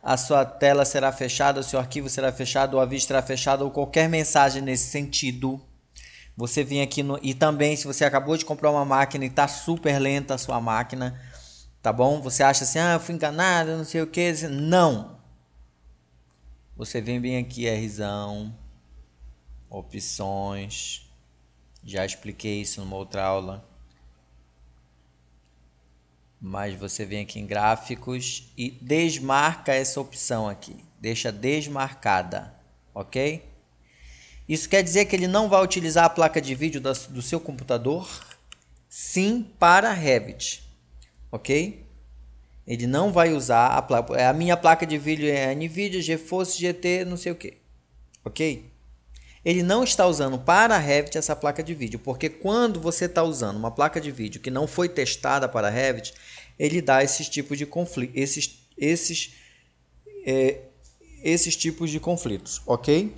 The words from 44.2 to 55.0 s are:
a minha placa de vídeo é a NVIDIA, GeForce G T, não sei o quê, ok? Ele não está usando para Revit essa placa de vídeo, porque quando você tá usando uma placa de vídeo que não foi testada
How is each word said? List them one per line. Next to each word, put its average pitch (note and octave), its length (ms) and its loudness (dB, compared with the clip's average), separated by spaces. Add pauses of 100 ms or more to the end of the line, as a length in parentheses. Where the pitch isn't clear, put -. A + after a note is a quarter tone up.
a - 40 4
minha E3+ 220 2
placa E3 300 4
de D#3 100 -4
vídeo D3+ 320 -2
é C#3 220 2
a C3+ 40 -2
NVIDIA, F3+ 460 -4
GeForce E3 600 -2
G F3 120 0
T, F3+ 320 0
não F3+ 140 -6
sei F3 140 -6
o E3+ 40 -6
quê, - 220 -16 (640)
ok? C#3+ 480 -4 (720)
Ele F3 200 2
não G#3 200 4
está G#3 220 4
usando C#3+ 320 2
para F#3+ 400 6
Revit D3 400 2
essa D3+ 180 -2
placa D3 280 -4
de E3 100 -6
vídeo, A#2+ 260 -8
porque C3+ 300 -4
quando G#3+ 500 0
você E3 300 -2
tá E3 140 2
usando B2 340 -2
uma A2+ 140 -4
placa D3+ 280 0
de D3 120 -8
vídeo A2 280 -8
que C3 120 -8
não C#3 160 -2
foi F3 200 0
testada C3+ 640 0